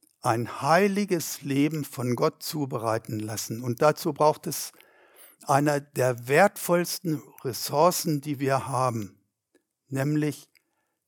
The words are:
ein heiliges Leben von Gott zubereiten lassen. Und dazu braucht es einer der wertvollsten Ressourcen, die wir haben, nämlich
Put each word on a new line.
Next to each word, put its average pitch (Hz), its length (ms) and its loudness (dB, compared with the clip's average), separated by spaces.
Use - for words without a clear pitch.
ein 117 400 -2
heiliges 185 800 2
Leben 143 440 0
von 123 300 -4
Gott 156 280 -2
zubereiten 117 760 -4
lassen. 107 460 -6
Und 123 180 -2
dazu 151 320 2
braucht 151 320 2
es - 280 -8
einer 143 320 4
der 127 480 -2
wertvollsten 170 960 2
Ressourcen, 147 760 0
die 143 200 -6
wir 135 280 0
haben, 120 500 -2
nämlich 147 600 -2